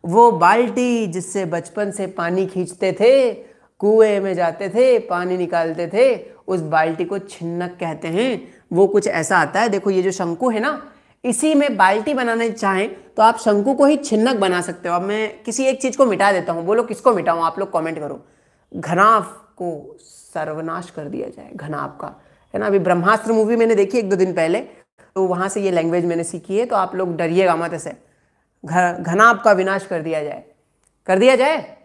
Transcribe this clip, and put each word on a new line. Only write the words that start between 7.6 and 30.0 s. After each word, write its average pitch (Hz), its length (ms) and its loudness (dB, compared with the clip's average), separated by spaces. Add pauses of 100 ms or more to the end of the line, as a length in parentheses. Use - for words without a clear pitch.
कहते 165 360 -8
हैं। 214 460 -4 (200)
वो 185 140 4
कुछ 202 200 0
ऐसा 165 300 0
आता 165 240 2
है, 233 80 2
देखो 202 200 -2
ये 185 120 2
जो 190 100 0
शंकु 180 380 -2
है 220 100 -2
ना, 294 220 -4 (420)
इसी 302 320 0
में 277 220 2
बाल्टी 208 360 2
बनाना 233 360 -2
चाहें 202 400 -2 (280)
तो 214 60 6
आप 233 140 6
शंकु 208 360 2
को 277 120 4
ही 285 120 4
छिन्नक 240 380 0
बना 180 260 0
सकते 175 280 -8
हो। 175 60 -2
अब 175 60 0
मैं 214 420 -6
किसी 262 220 -4
एक 262 160 0
चीज़ 254 160 -2
को 269 80 6
मिटा 196 260 2
देता 175 220 -2
हूँ, 170 120 -6
बोलो 220 180 2
किसको 226 300 0
मिटाऊँ, 165 300 0
आप 165 160 -2
लोग 196 140 -6
कमेंट 160 260 -4
करो। 143 200 -10 (520)
घनाभ 190 520 4 (340)
को 156 420 -10
सर्वनाश 160 880 -10
कर 151 160 -12
दिया - 220 -8
जाए, - 280 -18
घनाभ 147 460 -10
का, 147 140 -14 (380)
है - 60 -4
ना। 208 80 -2
अभी 202 120 2
ब्रह्मास्त्र 196 540 2
मूवी 220 220 2
मैंने 226 200 2
देखी 196 220 0
एक 202 120 -2
दो 196 60 2
दिन 185 180 0
पहले, 170 260 0
तो - 680 -8
वहाँ 185 240 -2
से 202 120 -4
ये 196 100 0
लैंग्वेज 170 340 0
मैंने 170 180 -2
सीखी 180 340 -6
है, 240 80 0
तो 240 100 -4
आप 185 200 -2
लोग 180 220 -4
डरिएगा 170 380 2
मत 165 180 -6
ऐसे। 151 200 -10 (720)
घ-, 175 360 0
घनाभ 196 440 4
का 214 80 6
विनाश 190 340 0
कर 165 160 -6